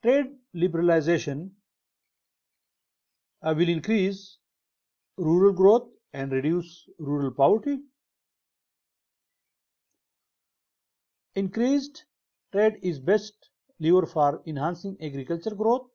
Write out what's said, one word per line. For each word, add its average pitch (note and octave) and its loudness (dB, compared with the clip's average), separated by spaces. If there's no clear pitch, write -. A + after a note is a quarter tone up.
Trade C4 0
liberalization, E3 0
uh, D#3+ -2
will E3 0
increase F#3+ -2
rural F3+ 4
growth G3 4
and C#3 -6
reduce E3 -4
rural C#3+ -2
poverty. G#3+ 2
Increased A#3+ -4
trade G#3+ 0
is E3+ -4
best G3+ -2
lever F3 2
for D3 -2
enhancing E3+ -6
agriculture D#3+ -8
growth A3+ -2